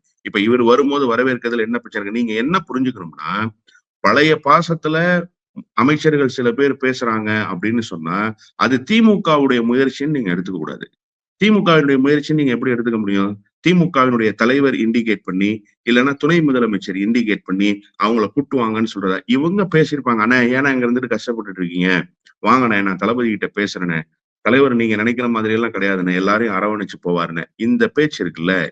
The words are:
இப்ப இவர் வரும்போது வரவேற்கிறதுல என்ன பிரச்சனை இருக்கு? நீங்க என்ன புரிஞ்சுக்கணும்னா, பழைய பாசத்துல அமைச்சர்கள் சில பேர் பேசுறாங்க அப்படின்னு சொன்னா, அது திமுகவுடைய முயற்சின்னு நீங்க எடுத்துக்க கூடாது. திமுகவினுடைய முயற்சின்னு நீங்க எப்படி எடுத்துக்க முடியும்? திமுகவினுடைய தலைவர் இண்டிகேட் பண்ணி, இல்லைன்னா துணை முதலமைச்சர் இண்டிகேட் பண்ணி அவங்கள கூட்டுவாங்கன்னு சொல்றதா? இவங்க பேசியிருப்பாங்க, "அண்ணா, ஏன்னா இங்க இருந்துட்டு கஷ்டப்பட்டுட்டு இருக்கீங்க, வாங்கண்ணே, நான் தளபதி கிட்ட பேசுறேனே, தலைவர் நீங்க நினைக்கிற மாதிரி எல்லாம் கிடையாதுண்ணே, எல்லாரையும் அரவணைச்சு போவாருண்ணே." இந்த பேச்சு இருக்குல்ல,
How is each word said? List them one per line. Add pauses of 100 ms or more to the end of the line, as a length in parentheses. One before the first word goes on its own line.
(260)
இப்ப
இவர்
வரும்போது
வரவேற்கிறதுல
என்ன
பிரச்சனை
இருக்கு?
நீங்க
என்ன
புரிஞ்சுக்கணும்னா, (720)
பழைய
பாசத்துல (800)
அமைச்சர்கள்
சில
பேர்
பேசுறாங்க (140)
அப்படின்னு
சொன்னா, (380)
அது
திமுகவுடைய
முயற்சின்னு
நீங்க
எடுத்துக்க
கூடாது. (540)
திமுகவினுடைய
முயற்சின்னு
நீங்க
எப்படி
எடுத்துக்க
முடியும்? (300)
திமுகவினுடைய
தலைவர்
இண்டிகேட்
பண்ணி, (360)
இல்லைன்னா
துணை
முதலமைச்சர்
இண்டிகேட்
பண்ணி (300)
அவங்கள
கூட்டுவாங்கன்னு
சொல்றதா?
இவங்க
பேசியிருப்பாங்க,
"அண்ணா, (100)
ஏன்னா
இங்க
இருந்துட்டு
கஷ்டப்பட்டுட்டு
இருக்கீங்க, (540)
வாங்கண்ணே,
நான்
தளபதி
கிட்ட
பேசுறேனே, (460)
தலைவர்
நீங்க
நினைக்கிற
மாதிரி
எல்லாம்
கிடையாதுண்ணே,
எல்லாரையும்
அரவணைச்சு
போவாருண்ணே." (120)
இந்த
பேச்சு
இருக்குல்ல, (180)